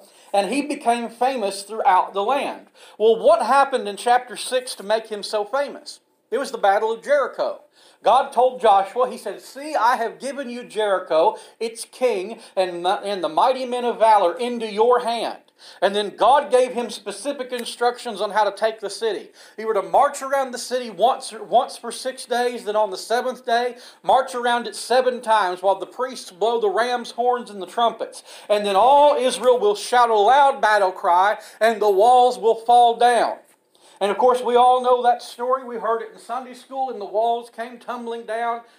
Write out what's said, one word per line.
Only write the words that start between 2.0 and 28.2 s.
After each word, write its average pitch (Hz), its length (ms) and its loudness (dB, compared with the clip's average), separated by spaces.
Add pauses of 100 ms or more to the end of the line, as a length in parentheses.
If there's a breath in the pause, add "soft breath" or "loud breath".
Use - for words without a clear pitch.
the 196 100 -2
land." 208 440 -4 (300 loud breath)
Well, 220 200 4
what 254 280 4
happened 262 440 2
in 196 80 -10
chapter 240 400 0
six 254 380 -6
to - 80 -16
make 220 240 -2
him 208 140 -10
so 208 220 -4
famous? 262 560 -8 (320)
It 220 80 -2
was 269 120 -8
the 277 60 -8
Battle 202 340 2
of 220 120 -8
Jericho. 190 560 -2 (420 soft breath)
God 240 320 2
told 247 260 2
Joshua, 214 500 2
he 226 80 -12
said, 185 220 -10
"See, 294 360 -10
I 233 200 2
have 214 240 -6
given 254 300 -10
you 240 140 -12
Jericho, 185 720 0 (220 loud breath)
its 226 260 -8
king, 220 540 -4 (160 loud breath)
and, 175 300 -2
and 196 380 -4
the 151 60 -2
mighty 254 360 0
men 247 200 -6
of 220 120 -4
valor 196 380 4
into 240 340 -6
your 233 320 2
hand." 220 360 -6 (440 loud breath)
And 196 140 2
then 208 220 -6
God 247 340 4
gave 254 220 2
him 233 160 -6
specific 254 640 -10
instructions 240 640 -6
on 208 120 -4
how 208 120 2
to 202 80 0
take 220 300 -4
the 196 80 -8
city. 196 400 -6 (260 loud breath)
He 220 80 -14
were 220 120 -2
to 196 60 -2
march 254 400 0
around 269 300 -4
the 247 60 -10
city 240 320 -8
once, 214 420 -2
once 214 460 -2
for 233 140 -12
six 262 340 -12
days, 240 400 -4
then 208 100 -4
on 214 140 0
the 185 80 -10
seventh 247 480 -4
day, 240 320 -2 (240 loud breath)
march 254 340 2
around 240 320 -2
it 202 80 -12
seven 247 460 0
times 202 400 0
while 190 140 2
the 185 100 -8
priests 247 460 -10
blow 220 280 0
the 208 100 0
ram's 233 420 -2
horns 240 380 -2
and 202 120 -14
the 170 60 -12
trumpets. - 560 -4 (260 loud breath)